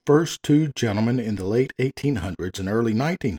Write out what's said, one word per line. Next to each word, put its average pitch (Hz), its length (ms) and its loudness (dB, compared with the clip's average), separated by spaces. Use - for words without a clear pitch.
first 156 380 2
two 151 320 4
gentlemen 113 440 0
in 110 160 -4
the 92 100 -4
late 120 340 0
eighteen 135 380 -2
hundreds 90 420 -6
and 95 100 -4
early 113 240 0
nineteen 135 460 -2